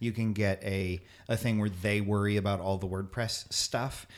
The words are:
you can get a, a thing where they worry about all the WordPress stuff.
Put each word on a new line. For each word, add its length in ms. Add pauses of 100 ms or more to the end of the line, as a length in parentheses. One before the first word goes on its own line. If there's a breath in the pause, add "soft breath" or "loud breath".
you 100
can 220
get 320
a, 360 (280 soft breath)
a 80
thing 240
where 100
they 300
worry 380
about 220
all 160
the 120
WordPress 640
stuff. 540 (120)